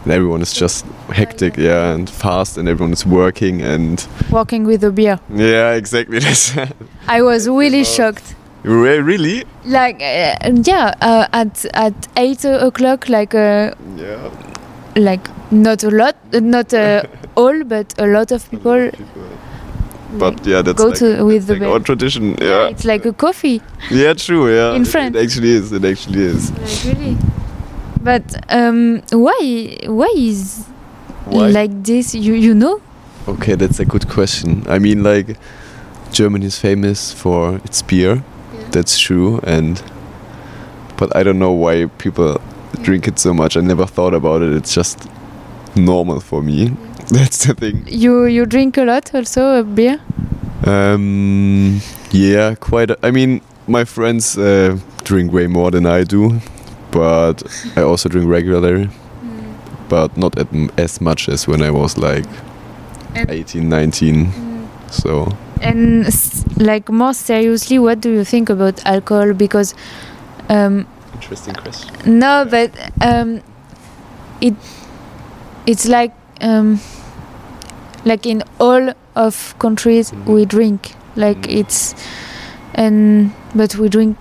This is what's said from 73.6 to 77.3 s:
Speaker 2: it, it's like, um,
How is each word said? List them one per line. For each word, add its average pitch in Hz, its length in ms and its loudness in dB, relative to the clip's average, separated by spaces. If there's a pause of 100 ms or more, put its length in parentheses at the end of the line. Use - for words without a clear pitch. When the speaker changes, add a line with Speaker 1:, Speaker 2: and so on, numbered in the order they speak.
Speaker 2:
it, 240 140 2 (1120)
it's 226 220 0
like, 240 240 2 (280)
um, 214 400 2 (1200)